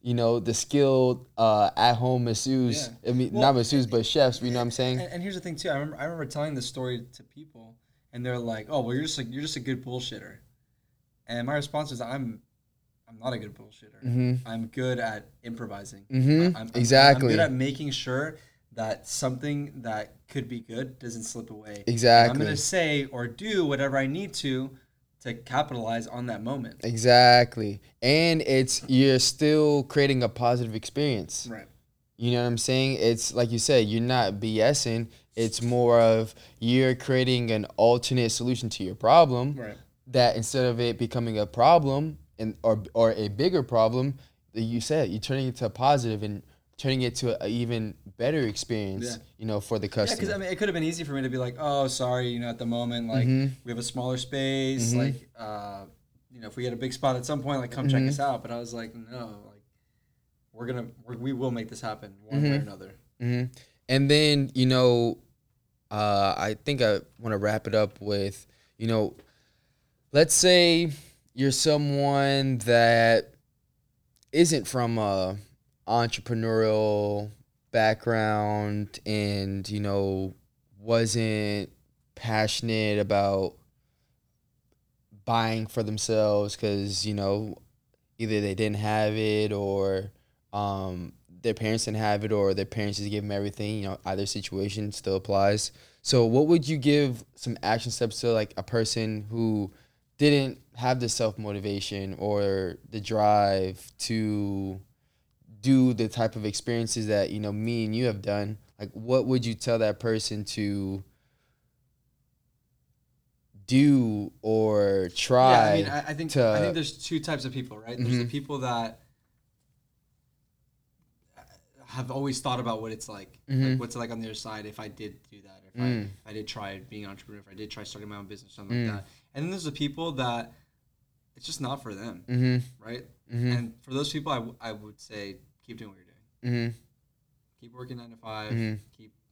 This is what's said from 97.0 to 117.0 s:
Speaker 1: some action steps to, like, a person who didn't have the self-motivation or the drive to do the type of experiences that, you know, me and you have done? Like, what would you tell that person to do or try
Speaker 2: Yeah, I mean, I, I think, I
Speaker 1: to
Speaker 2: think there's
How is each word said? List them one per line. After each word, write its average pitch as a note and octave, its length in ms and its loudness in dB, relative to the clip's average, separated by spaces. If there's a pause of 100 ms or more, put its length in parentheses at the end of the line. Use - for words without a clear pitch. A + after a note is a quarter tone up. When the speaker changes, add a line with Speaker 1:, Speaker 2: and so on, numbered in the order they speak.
Speaker 1:
some - 280 -8
action A2+ 280 0
steps - 300 -4
to, A#2+ 120 0
like, G#2+ 240 -2
a G2+ 60 -6
person A2 640 -4
who A2 420 -2 (460)
didn't C#3 420 2 (160)
have B2+ 240 0
the A#2+ 80 -4
self-motivation G2+ 1080 -4
or G2 640 -2 (120)
the A2 100 -10
drive G2+ 1000 2
to G2+ 800 -4 (800)
do B2+ 320 4
the A2+ 140 0
type A2+ 280 -2
of G#2+ 100 -6
experiences A2+ 640 -4
that, G2+ 220 2
you G#2+ 100 -6
know, G#2 120 -4
me A2+ 340 -4
and G#2+ 100 -2
you B2 100 0
have G#2 160 -2
done? G#2 360 -4 (220)
Like, G#2 140 -12
what A#2 320 0
would B2 200 0
you A2+ 80 -4
tell A#2 260 -2
that G#2+ 200 0
person A2 460 -4
to G2 580 -4 (2500)
do B2 640 4 (100)
or G#2 720 2
try B2+ 360 6
Speaker 2:
Yeah, A#2+ 140 8
I G#2 120 4
mean, G2+ 100 2
I, C#3+ 120 -6
I D3+ 140 -6
think, D#3 240 -6
I A#2 180 4
Speaker 1:
to G#2 60 2
Speaker 2:
think G2+ 120 0
there's D3+ 300 -6